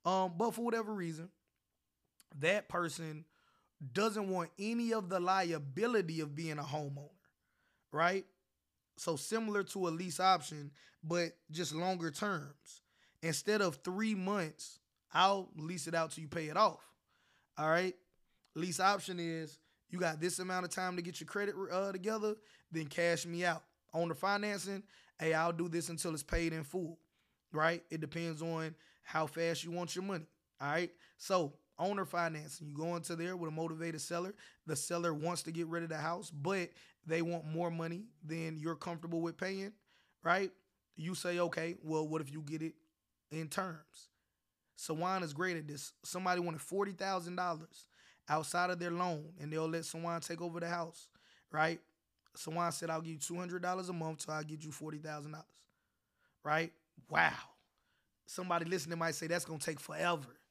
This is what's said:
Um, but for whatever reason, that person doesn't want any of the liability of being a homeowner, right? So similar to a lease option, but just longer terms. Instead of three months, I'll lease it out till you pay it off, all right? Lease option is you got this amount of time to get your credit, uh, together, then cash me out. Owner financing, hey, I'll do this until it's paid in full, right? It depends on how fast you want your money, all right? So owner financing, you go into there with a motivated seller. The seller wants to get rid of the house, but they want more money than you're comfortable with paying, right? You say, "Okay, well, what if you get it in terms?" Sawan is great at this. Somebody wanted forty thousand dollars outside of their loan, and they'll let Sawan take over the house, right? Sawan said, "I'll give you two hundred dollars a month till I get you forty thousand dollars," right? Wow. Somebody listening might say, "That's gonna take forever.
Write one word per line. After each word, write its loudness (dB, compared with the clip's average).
Um, 4
but 2
for -4
whatever 0
reason, -4
that 4
person -2
doesn't 2
want 0
any 2
of 0
the 2
liability 2
of -4
being -4
a -4
homeowner, -4
right? 4
So -2
similar 0
to 0
a 4
lease -4
option, 4
but 2
just -2
longer 0
terms. -4
Instead 4
of 4
three 0
months, -2
I'll 6
lease -6
it -2
out 2
till -8
you -8
pay -4
it 0
off, 6
all 2
right? 4
Lease 0
option 4
is -4
you -6
got 2
this 0
amount 0
of -4
time -2
to -2
get -6
your -8
credit, -2
uh, 0
together, 0
then -2
cash 2
me -2
out. 2
Owner 2
financing, 0
hey, 2
I'll 4
do -2
this -2
until -2
it's -6
paid 2
in -4
full, -4
right? 4
It -4
depends -4
on -2
how 0
fast 0
you -6
want -4
your -4
money, -4
all -2
right? 0
So 2
owner 0
financing, -2
you -10
go -2
into -4
there -4
with -4
a -4
motivated -4
seller. -4
The -2
seller 0
wants -2
to -6
get -2
rid -2
of -6
the -4
house, -2
but 0
they 2
want -2
more 0
money -4
than -4
you're -4
comfortable -4
with -2
paying, -4
right? 4
You -4
say, 0
"Okay, 2
well, 0
what 0
if -6
you -8
get -6
it -4
in -4
terms?" -6
Sawan 0
is -4
great 0
at -6
this. -10
Somebody 2
wanted -2
forty 0
thousand -2
dollars -4
outside 2
of 0
their 0
loan, 0
and -6
they'll 0
let -2
Sawan -4
take -6
over -4
the -2
house, -4
right? 4
Sawan 0
said, -4
"I'll 0
give -6
you -8
two -4
hundred -4
dollars -2
a -4
month -4
till -4
I -2
get -8
you -10
forty -8
thousand -8
dollars," -16
right? 2
Wow. 8
Somebody 0
listening -2
might 0
say, -6
"That's 2
gonna -6
take -4
forever. 0